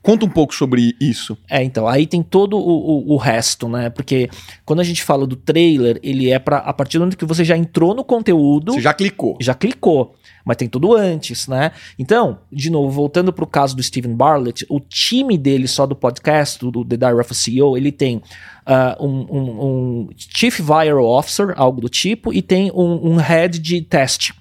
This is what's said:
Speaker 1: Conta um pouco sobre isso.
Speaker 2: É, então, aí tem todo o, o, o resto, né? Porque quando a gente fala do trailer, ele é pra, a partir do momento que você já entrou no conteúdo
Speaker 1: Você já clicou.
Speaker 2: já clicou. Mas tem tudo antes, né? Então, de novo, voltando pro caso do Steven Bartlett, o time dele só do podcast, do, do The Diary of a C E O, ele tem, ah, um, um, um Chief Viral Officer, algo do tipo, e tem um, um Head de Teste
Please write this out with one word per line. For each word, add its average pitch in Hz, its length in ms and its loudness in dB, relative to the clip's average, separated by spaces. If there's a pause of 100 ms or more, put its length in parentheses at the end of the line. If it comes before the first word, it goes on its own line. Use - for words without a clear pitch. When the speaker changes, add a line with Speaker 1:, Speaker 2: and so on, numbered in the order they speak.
Speaker 1:
Conta 220 240 2
um 175 40 0
pouco 151 240 0
sobre 123 460 0
isso. 120 380 -4 (120)
Speaker 2:
É, 135 140 0
então, 113 240 -2
aí 139 180 2
tem 170 160 -2
todo 196 360 0
o, - 20 0
o, 151 540 0
o 143 40 2
resto, 117 520 -2
né? 120 200 -4
Porque 131 400 -2 (360)
quando 165 160 0
a - 20 2
gente 170 180 -4
fala 139 240 0
do 127 120 -6
trailer, 151 680 2
ele 131 260 0
é 131 100 4
pra, 143 180 0
a 139 160 -4
partir 143 240 -4
do 165 40 2
momento 185 160 -2
que 170 80 -6
você 165 200 0
já 165 100 4
entrou 170 400 0
no 262 80 -6
conteúdo 165 680 2
Speaker 1:
Você 277 80 -2
já 147 120 2
clicou. 190 460 -2
Speaker 2:
já 156 140 0
clicou. 175 600 0 (320)
Mas 120 120 -2
tem 123 100 -4
tudo 160 260 2
antes, 175 540 -2
né? 135 240 -2 (260)
Então, 143 420 0 (120)
de 139 180 -6
novo, 143 220 0
voltando 147 400 0
pro 156 160 -6
caso 135 300 0
do 127 40 -6
Steven 120 320 -4
Bartlett, 131 540 0
o 147 100 -4
time 233 600 -2
dele 135 320 0
só 139 160 0
do 135 100 -4
podcast, 147 640 0
do, 127 100 -4
do 123 140 -4
The 120 140 -4
Diary 120 240 2
of 120 100 -4
a - 20 -10
C - 180 -4
E 131 100 2
O, 135 160 4
ele 143 160 -2
tem, 123 280 -2 (440)
ah, 131 340 2
um, 143 80 -2
um, 135 560 -4
um 127 540 -2
Chief - 420 -2
Viral 151 460 2
Officer, 147 500 0
algo 131 240 2
do 127 80 -6
tipo, 220 460 -2
e 185 80 0
tem 190 320 2
um, 170 400 0
um - 20 4
Head 170 420 2
de 165 260 -2
Teste - 580 -2